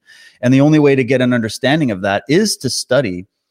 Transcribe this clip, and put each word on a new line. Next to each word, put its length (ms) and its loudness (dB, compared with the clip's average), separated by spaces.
And 100 0
the 100 4
only 180 4
way 160 4
to 80 0
get 180 0
an 120 0
understanding 580 -2
of 100 -6
that 260 -2
is 300 0
to 120 -6
study 580 -4